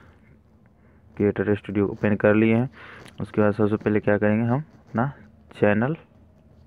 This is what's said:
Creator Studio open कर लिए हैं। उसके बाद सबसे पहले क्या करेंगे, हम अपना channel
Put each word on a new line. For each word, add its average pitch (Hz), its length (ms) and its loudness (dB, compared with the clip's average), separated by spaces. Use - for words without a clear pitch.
Creator 101 400 0
Studio 101 300 -2
open 107 300 -2
कर 107 180 4
लिए 113 220 2
हैं। 123 140 -2
उसके 98 200 -4
बाद 104 140 2
सबसे 107 220 0
पहले 107 240 0
क्या 104 180 0
करेंगे, 107 260 0
हम 120 140 -2
अपना 139 540 -6
channel 107 420 0